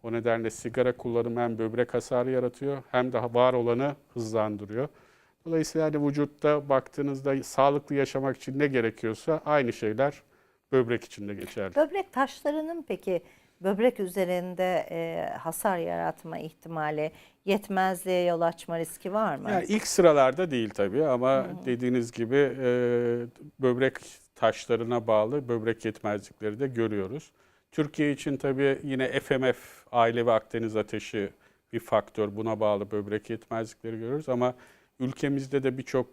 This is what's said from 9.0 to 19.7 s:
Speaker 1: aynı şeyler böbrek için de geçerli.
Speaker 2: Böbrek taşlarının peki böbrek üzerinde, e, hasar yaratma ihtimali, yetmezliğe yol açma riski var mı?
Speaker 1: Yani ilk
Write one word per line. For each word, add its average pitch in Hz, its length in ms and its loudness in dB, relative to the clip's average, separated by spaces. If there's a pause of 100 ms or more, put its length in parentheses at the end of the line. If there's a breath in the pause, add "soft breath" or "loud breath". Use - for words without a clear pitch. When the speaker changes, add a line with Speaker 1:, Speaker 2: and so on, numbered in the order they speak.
Speaker 1:
aynı 143 280 2
şeyler 117 500 0 (500 soft breath)
böbrek 120 320 2
için 101 240 -12
de 104 60 -8
geçerli. 98 400 -8
Speaker 2:
Böbrek 330 380 0
taşlarının 302 760 -4
peki 180 340 -4 (380 soft breath)
böbrek 208 400 0
üzerinde, 180 920 -2
e, 165 380 -4 (100)
hasar 175 400 -2
yaratma 170 600 -4
ihtimali, 156 720 -6 (320 loud breath)
yetmezliğe 185 800 0
yol 170 160 2
açma 165 380 -2
riski 165 340 -8
var 202 240 -2
mı? 151 140 -8
Speaker 1:
Yani 180 180 0
ilk 214 180 0